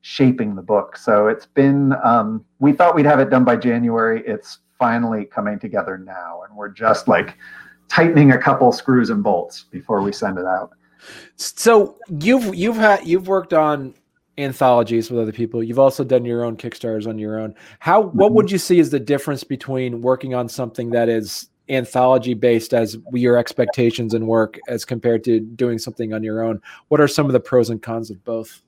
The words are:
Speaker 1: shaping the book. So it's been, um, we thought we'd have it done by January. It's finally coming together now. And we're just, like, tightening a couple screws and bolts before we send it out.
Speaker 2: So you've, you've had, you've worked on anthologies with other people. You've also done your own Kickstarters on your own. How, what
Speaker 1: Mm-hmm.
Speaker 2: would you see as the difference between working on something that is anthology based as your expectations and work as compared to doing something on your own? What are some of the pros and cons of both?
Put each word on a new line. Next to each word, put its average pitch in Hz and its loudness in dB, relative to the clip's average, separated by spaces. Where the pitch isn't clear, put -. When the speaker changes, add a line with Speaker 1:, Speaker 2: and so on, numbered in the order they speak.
Speaker 1:
shaping 120 0
the 92 -12
book. 101 -2
So 104 2
it's - -4
been, 139 2
um, 220 0
we 143 4
thought 165 4
we'd 143 4
have 147 4
it 131 2
done 127 4
by 120 4
January. 113 0
It's - -10
finally 117 -2
coming 104 -6
together 98 -6
now. 90 -14
And 101 -20
we're 104 -12
just, 110 -2
like, 87 0
tightening 156 6
a 123 4
couple 131 2
screws 123 0
and 104 -2
bolts - -4
before 98 -4
we 101 -4
send 98 -6
it 90 -6
out. 92 -6
Speaker 2:
So 214 2
you've, 220 2
you've 208 -2
had, 214 2
you've 180 0
worked 185 -2
on 147 0
anthologies 120 0
with 120 -2
other 107 -4
people. 113 -6
You've 117 -6
also 135 4
done 127 0
your 120 -4
own 113 -6
Kickstarters 110 -8
on 110 -8
your 107 -8
own. 110 -10
How, 190 2
what 190 2
Speaker 1:
Mm-hmm. 233 0
Speaker 2:
would 196 2
you 196 -2
see 180 2
as 143 2
the 139 -2
difference 139 -4
between 127 -6
working 127 -2
on 123 -4
something 117 -8
that 117 2
is 110 -4
anthology 127 2
based 117 0
as 113 -2
your 123 2
expectations 117 -2
and 113 -2
work 110 0
as 120 -8
compared 117 -2
to 117 2
doing 117 -4
something 113 -10
on 110 -6
your 110 -6
own? 113 -4
What 147 2
are 147 6
some 143 -2
of 135 0
the 123 4
pros 120 0
and 110 -6
cons 113 -8
of 95 -18
both? 113 -10